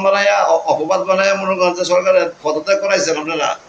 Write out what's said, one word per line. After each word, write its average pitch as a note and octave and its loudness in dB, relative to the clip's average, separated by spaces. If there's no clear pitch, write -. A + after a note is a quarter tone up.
বানাইয়া, G3+ 2
অ-, D#3+ 0
অপবাদ E3+ 0
বানাইয়া G3 2
মনে F#3+ -2
করেন F3+ 2
যে F3+ -4
সরকারের F#3 2
পদত্যাগ D#3 0
করাইছেন E3+ -2
আপনারা। D3+ -4